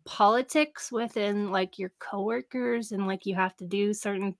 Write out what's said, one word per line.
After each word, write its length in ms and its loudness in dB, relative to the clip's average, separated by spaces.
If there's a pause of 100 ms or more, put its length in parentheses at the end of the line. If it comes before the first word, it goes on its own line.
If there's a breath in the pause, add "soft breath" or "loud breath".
politics 840 2
within, 600 -2
like, 280 -2
your 200 -6
coworkers 920 -4
and, 140 -2
like, 200 -4
you 80 -2
have 240 0
to 80 -10
do 260 2
certain 480 -4